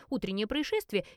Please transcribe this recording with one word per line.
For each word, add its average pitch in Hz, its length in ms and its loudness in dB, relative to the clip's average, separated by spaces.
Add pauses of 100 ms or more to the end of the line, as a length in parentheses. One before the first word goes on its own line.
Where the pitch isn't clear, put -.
утреннее 202 380 0
происшествие, - 580 0 (120)